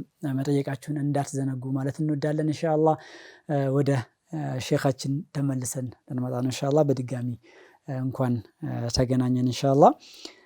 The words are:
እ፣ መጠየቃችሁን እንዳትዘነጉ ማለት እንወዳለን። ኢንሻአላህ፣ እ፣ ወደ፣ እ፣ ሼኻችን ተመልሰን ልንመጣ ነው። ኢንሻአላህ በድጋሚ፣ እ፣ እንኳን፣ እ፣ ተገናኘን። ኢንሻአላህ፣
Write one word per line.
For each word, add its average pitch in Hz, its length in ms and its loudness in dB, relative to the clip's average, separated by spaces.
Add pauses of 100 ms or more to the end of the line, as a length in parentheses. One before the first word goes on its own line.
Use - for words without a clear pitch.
(180)
እ፣ 139 160 -4
መጠየቃችሁን 143 640 -2
እንዳትዘነጉ 135 720 -2
ማለት 135 260 -2
እንወዳለን። 151 520 0
ኢንሻአላህ፣ 156 460 2 (520)
እ፣ 147 100 0 (120)
ወደ፣ 139 200 2 (380)
እ፣ 160 120 -8 (200)
ሼኻችን 139 540 0 (180)
ተመልሰን 131 560 -4 (180)
ልንመጣ 123 280 -4
ነው። 127 160 -2
ኢንሻአላህ 139 360 2
በድጋሚ፣ 123 440 -2 (540)
እ፣ 143 140 -8
እንኳን፣ 127 360 0 (260)
እ፣ 120 340 -4
ተገናኘን። 127 520 2
ኢንሻአላህ፣ 139 460 6 (540)